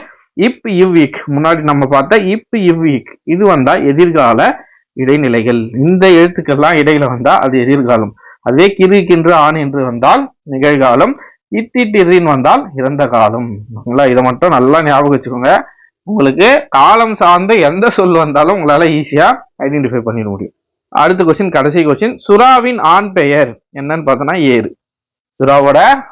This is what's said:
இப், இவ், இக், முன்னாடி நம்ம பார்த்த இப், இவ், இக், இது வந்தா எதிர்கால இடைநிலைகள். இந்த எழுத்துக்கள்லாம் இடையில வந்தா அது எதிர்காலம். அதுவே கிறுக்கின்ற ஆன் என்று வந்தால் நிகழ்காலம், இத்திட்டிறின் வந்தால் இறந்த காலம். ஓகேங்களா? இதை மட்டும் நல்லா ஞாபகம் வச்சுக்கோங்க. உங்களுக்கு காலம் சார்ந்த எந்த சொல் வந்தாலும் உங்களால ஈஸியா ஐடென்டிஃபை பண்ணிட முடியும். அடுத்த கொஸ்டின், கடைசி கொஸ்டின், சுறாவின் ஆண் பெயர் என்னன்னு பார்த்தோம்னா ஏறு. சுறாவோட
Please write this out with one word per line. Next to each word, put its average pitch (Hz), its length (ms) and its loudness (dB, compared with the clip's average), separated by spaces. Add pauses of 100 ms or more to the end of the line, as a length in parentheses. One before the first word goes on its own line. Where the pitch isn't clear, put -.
(340)
இப், 240 340 -4
இவ், 185 280 0
இக், 147 320 0
முன்னாடி 156 340 -2
நம்ம 147 240 -2
பார்த்த 139 320 0
இப், 208 380 -4
இவ், 170 300 0
இக், 139 380 -4
இது 180 220 -2
வந்தா 151 280 2
எதிர்கால 151 920 0 (260)
இடைநிலைகள். 120 760 -2
இந்த 165 400 0
எழுத்துக்கள்லாம் 165 680 2
இடையில 147 280 0
வந்தா 123 320 0
அது 131 220 -2
எதிர்காலம். 120 540 0 (280)
அதுவே 175 380 0
கிறுக்கின்ற 175 520 2
ஆன் 156 240 2
என்று 139 280 -4
வந்தால் 139 480 -2 (200)
நிகழ்காலம், 139 600 2 (380)
இத்திட்டிறின் 208 720 0
வந்தால் 160 520 0
இறந்த 135 320 -2
காலம். 113 500 -2 (180)
ஓகேங்களா? 127 340 -2
இதை 127 140 2
மட்டும் 127 260 -2
நல்லா 143 340 2
ஞாபகம் 143 320 0
வச்சுக்கோங்க. 127 420 -2 (460)
உங்களுக்கு 196 640 0
காலம் 208 460 2
சார்ந்த 185 400 2
எந்த 185 340 0
சொல் 180 280 0
வந்தாலும் 156 400 0
உங்களால 156 300 2
ஈஸியா 151 400 0 (360)
ஐடென்டிஃபை 135 420 -4
பண்ணிட 113 180 -6
முடியும். 95 320 -10 (320)
அடுத்த 180 360 0
கொஸ்டின், 170 280 0
கடைசி 151 340 0
கொஸ்டின், 151 300 -2
சுறாவின் 240 640 2
ஆண் 190 320 0
பெயர் 143 380 0
என்னன்னு 147 580 -10
பார்த்தோம்னா 143 340 -2
ஏறு. 123 360 0 (540)
சுறாவோட 139 480 2 (320)